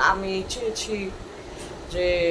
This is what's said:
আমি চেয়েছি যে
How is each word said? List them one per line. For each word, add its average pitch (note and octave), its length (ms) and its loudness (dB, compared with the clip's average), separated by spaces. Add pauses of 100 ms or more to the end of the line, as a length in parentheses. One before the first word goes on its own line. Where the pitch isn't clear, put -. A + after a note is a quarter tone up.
(120)
আমি G3 220 0 (200)
চেয়েছি - 420 -2 (960)
যে F3+ 140 2 (240)